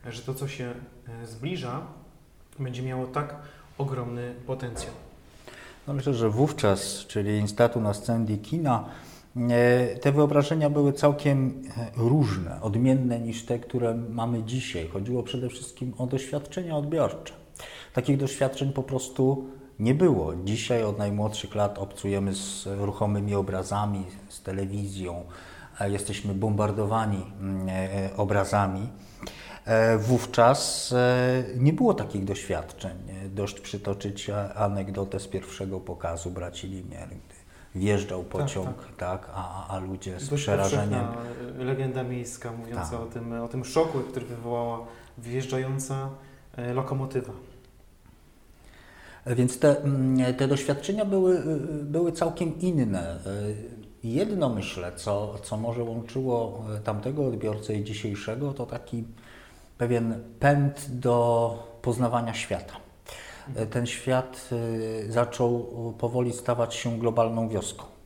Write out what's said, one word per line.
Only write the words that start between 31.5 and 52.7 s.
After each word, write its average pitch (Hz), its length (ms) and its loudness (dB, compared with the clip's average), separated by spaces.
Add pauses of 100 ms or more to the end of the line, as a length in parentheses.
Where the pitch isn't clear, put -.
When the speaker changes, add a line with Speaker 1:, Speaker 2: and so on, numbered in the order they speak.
Speaker 2:
nie 139 160 6
było 233 200 6
takich 101 320 -2
doświadczeń. 95 720 -4 (380)
Dość 101 240 -4
przytoczyć 101 680 -6
a-, 101 240 -2
anegdotę 98 640 -2
z - 80 -8
pierwszego 95 520 -6
pokazu 85 520 -6
Braci 90 360 -8
Lumière, 92 400 -10
gdy 92 280 -16 (400)
wjeżdżał 92 480 0
Speaker 1:
Tak, - 80 -10
Speaker 2:
pociąg, 95 460 -2
Speaker 1:
tak. - 180 -18
Speaker 2:
tak, 92 380 -6
a, 92 340 -8
a, 98 80 -6
a 92 40 -4
ludzie 92 400 -8
z - 100 -8
Speaker 1:
Dość 143 140 0
Speaker 2:
przerażeniem. 104 640 2
Speaker 1:
powszechna, 120 540 -8
e, - 20 -2
legenda 131 400 0
miejska 123 480 -6
mówiąca 113 400 -6
Speaker 2:
Tak. 117 80 -4
Speaker 1:
o 117 60 -6
tym, 117 360 -8
o 117 60 -4
tym 127 180 -4
szoku, 160 340 2
który 120 260 -6
wywołała 117 540 -2 (380)
wjeżdżająca, 131 920 -4 (480)
e, 123 160 -4
lokomotywa. 135 600 -2 (1900)
Speaker 2:
Więc 123 340 4
te, - 220 8
mm, 131 520 4
te 135 140 2
doświadczenia 143 580 0
były, 185 340 6
y, 151 440 -2
były 165 280 2
całkiem 165 480 0
inne. 113 520 2